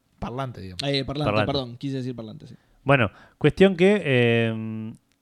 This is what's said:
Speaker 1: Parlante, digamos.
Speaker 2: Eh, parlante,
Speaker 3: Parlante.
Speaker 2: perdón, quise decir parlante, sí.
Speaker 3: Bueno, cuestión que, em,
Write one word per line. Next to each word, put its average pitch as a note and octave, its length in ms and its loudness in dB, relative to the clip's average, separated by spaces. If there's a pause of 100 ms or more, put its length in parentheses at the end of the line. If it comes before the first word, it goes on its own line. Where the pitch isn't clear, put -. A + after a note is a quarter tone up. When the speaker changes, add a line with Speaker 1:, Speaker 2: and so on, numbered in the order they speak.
(180)
Speaker 1:
Parlante, B2+ 420 -10
digamos. F#2 220 -12
Speaker 2:
Eh, C#3 220 -2
parlante, C#3 260 -4
Speaker 3:
Parlante. G#2+ 220 0
Speaker 2:
perdón, B2+ 260 -6
quise C3+ 180 -8
decir B2+ 180 -8
parlante, A2 320 -16
sí. A#2 80 -20 (300)
Speaker 3:
Bueno, C3 260 4 (280)
cuestión F#3+ 380 4
que, B2+ 720 4
em, A2 460 -8 (280)